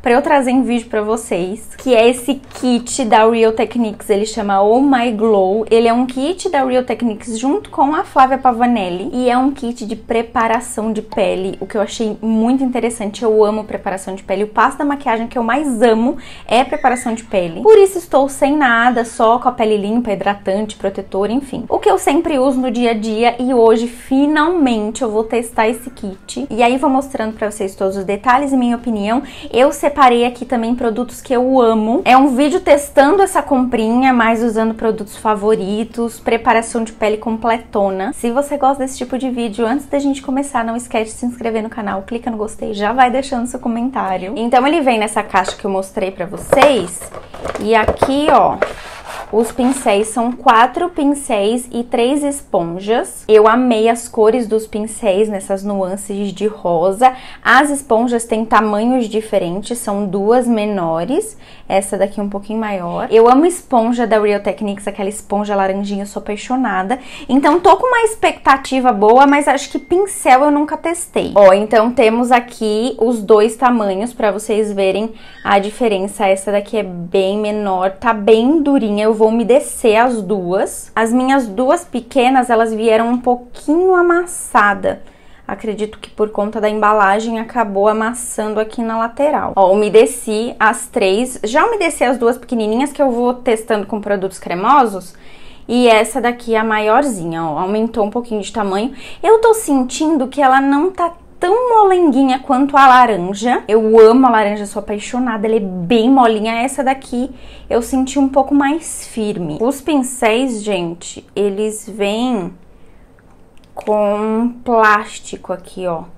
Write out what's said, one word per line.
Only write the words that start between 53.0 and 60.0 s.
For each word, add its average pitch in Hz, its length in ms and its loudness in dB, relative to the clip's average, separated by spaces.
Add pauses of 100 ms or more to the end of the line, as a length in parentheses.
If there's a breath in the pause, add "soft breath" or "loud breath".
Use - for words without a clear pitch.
Eu 214 200 6
amei 226 420 2
as 233 180 -2
cores 226 400 2
dos 220 200 -2
pincéis 214 600 -2
nessas 196 360 -6
nuances 196 680 -4
de 196 140 -6
rosa. 196 680 2 (300 loud breath)
As 285 280 4
esponjas 240 540 0
têm 226 200 -2
tamanhos 226 600 2
diferentes, 208 720 -4
são 202 260 -4